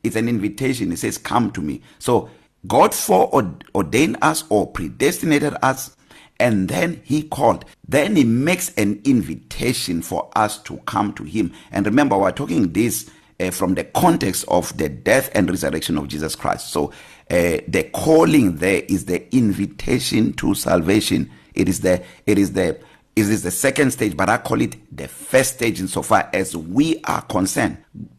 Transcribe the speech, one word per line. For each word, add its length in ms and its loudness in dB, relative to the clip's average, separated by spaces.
it's 120 -4
an 140 0
invitation. 640 -2
It 80 -6
says, 180 -4
"Come 360 -2
to 80 -6
me." 200 -6
So 320 0
God 260 4
foreordained 1300 0
us 280 0
or 180 2
predestinated 960 -2
us, 320 -2
and 260 2
then 380 -2
he 180 0
called. 400 0
Then 300 2
he 80 6
makes 500 0
an 300 0
invitation 960 0
for 340 -6
us 280 0
to 160 -12
come 340 -4
to 100 -12
him. 300 -4
And 140 -2
remember, 320 2
we're 160 2
talking 400 -2
this, 360 -2
uh, 120 -2
from 240 0
the 100 -4
context 640 2
of 280 0
the 120 -2
death 440 0
and 160 2
resurrection 480 -2
of 120 -6
Jesus 260 -6
Christ. 340 -4
So, 220 -2
uh, 340 2
the 280 -2
calling 640 4
there 320 0
is 160 0
the 280 -4
invitation 1000 0
to 200 -2
salvation. 800 0
It 160 0
is 100 -2
the, 240 0
it 120 2
is 140 2
the, 260 -2
it 140 2
is 140 0
the 80 -4
second 400 0
stage, 260 -2
but 100 0
I 100 2
call 220 -2
it 160 -2
the 140 -12
first 480 0
stage 240 -2
insofar 540 0
as 240 -2
we 480 0
are 160 -2
concerned. 560 -2